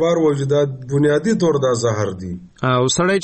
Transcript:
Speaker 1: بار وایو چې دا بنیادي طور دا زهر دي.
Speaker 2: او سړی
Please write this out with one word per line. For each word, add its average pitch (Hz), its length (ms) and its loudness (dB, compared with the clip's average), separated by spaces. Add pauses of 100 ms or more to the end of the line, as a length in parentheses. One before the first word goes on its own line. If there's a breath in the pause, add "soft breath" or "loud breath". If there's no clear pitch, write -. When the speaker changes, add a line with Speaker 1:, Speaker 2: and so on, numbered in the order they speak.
Speaker 1:
بار 170 160 2
وایو 147 220 2
چې 135 120 -4
دا 147 80 2 (320)
بنیادي 147 500 2
طور 151 220 2
دا 127 80 2 (120)
زهر 104 360 0
دي. 92 140 -8 (280)
Speaker 2:
او 127 240 2
سړی 180 380 0